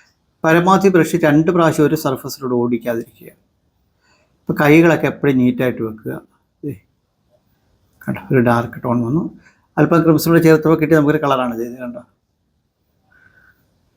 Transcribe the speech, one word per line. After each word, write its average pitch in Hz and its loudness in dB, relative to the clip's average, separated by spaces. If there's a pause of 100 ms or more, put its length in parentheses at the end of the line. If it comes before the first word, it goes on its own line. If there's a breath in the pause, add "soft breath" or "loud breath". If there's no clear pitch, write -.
(460 soft breath)
പരമാവധി 180 2
ബ്രഷ് 165 2
രണ്ട് 156 2
പ്രാവശ്യം 160 2
ഒരു 156 -2
സർഫസിലൂടെ 131 -6
ഓടിക്കാതിരിക്കുക. 117 -6 (1080)
ഇപ്പൊ - -6
കൈകളൊക്കെ 156 4
എപ്പോഴും 139 -2
നീറ്റായിട്ട് 123 -2
വെക്കുക. 110 -12 (500)
ദേ, 135 -10 (1300)
കണ്ടോ, - -8 (100)
ഒരു 131 2
ഡാർക്ക് 117 -2
ടോൺ 120 -2
വന്നു. 156 -2 (540 soft breath)
അല്പം 156 2
ക്രിംസൺ 156 0
കൂടെ 165 4
ചേർത്തപ്പോൾ 156 4
കിട്ടിയ 156 2
നമുക്കൊരു 151 0
കളറാണ് 127 -2
ഇത്, 120 -10
കണ്ടോ. 120 -14 (1900 soft breath)